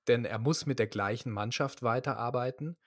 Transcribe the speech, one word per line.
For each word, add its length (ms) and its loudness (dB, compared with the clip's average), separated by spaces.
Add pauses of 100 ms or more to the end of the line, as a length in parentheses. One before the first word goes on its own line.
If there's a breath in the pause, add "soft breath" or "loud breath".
Denn 160 6
er 140 -2
muss 280 0
mit 120 0
der 100 2
gleichen 420 -2
Mannschaft 520 -2
weiterarbeiten 920 -2 (100)